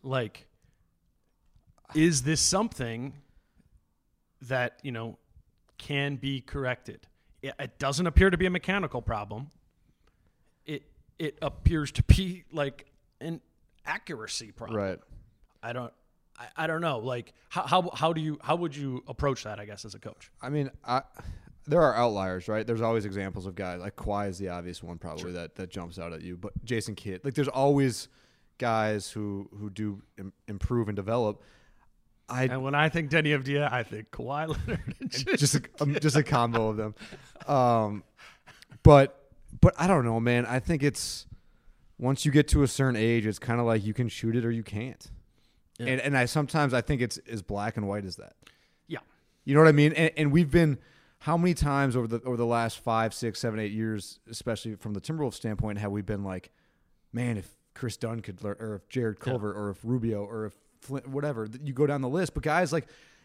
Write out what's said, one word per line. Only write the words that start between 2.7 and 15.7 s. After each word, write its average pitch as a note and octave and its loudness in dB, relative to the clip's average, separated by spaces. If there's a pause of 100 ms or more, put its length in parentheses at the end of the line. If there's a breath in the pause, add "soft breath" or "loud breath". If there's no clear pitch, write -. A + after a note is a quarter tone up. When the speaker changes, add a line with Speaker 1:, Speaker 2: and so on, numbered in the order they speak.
Speaker 1:
that, B2 -4
you C#3 -6
know, A2+ -8 (600)
can C#3+ -4
be C3+ -4
corrected? - -6 (360)
It, C3+ -10
it C3 -12
doesn't C#3+ 0
appear F#3 8
to F#3 0
be F#3 0
a F#3 0
mechanical F3+ -2
problem. G#2+ -6 (1160)
It, D3 -10 (360)
it D#3 -6
appears D3+ 0
to - 0
be, F#3 4
like, C#3+ -4 (340)
an E3 -6 (460)
accuracy A#2+ -8
problem. A2+ -6
Speaker 2:
Right. G2 -2 (640)
Speaker 1:
I A#2 -8